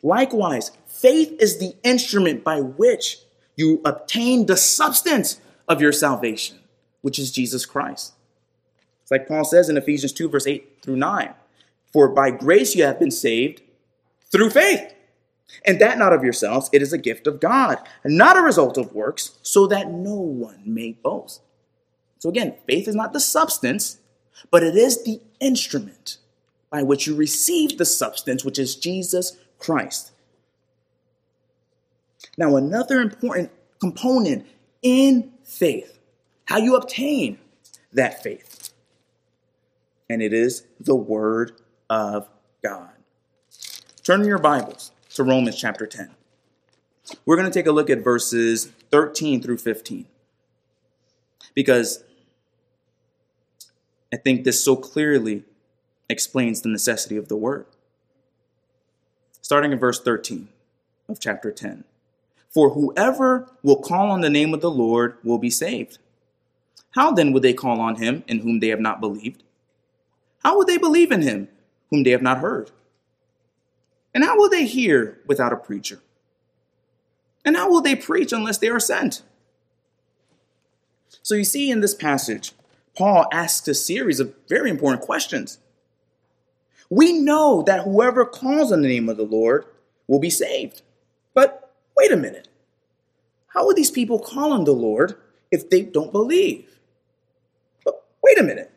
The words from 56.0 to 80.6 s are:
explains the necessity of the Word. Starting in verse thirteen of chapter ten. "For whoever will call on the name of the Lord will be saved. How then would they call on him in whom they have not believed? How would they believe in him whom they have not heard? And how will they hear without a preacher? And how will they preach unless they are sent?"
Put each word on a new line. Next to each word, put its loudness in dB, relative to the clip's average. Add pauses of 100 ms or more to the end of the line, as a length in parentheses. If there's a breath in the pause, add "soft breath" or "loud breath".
explains -4
the -6
necessity -4
of -8
the -6
Word. -6 (1800)
Starting 2
in -6
verse 0
thirteen -6 (600)
of -14
chapter -8
ten. -16 (640)
"For 4
whoever 0 (120)
will 4
call -2
on -2
the 0
name 0
of -6
the -2
Lord 0
will -2
be -4
saved. -8 (960)
How 2
then 2
would 2
they 6
call -4
on -4
him -4
in -4
whom -2
they 0
have -2
not -4
believed? -10 (1000)
How 2
would 4
they 2
believe 4
in 2
him -4 (400)
whom 2
they 4
have 2
not 0
heard? -6 (1400)
And 4
how 2
will 6
they 2
hear 0
without 0
a -4
preacher? -12 (1400)
And 2
how 0
will 6
they 2
preach -2
unless -4
they 0
are -2
sent?" -4 (2000 soft breath)